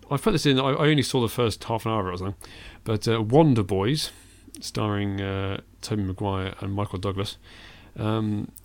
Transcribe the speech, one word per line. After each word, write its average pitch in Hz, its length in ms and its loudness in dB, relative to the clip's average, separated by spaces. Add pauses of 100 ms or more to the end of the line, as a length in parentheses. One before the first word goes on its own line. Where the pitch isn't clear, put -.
(100)
I've 139 120 0
put 220 100 2
this 151 140 2
in. 131 140 6
I, 135 100 2
I 147 180 2
only 147 140 6
saw 131 180 0
the 113 80 2
first 117 360 0
half 113 220 -4
an 113 60 0
hour 107 80 2
of 92 60 -2
it 90 40 -4
or 90 80 -4
something. 95 300 -8 (360)
But, 110 240 -2
uh, 113 140 2
Wonder 123 400 6
Boys, 101 480 0 (500)
starring, 101 600 -2
uh, 98 400 -4 (200)
Tobey 107 220 -4
Maguire 95 580 -4
and 98 140 -6
Michael 101 240 -4
Douglas. 98 380 -4 (600)
Um, 107 540 -2 (120)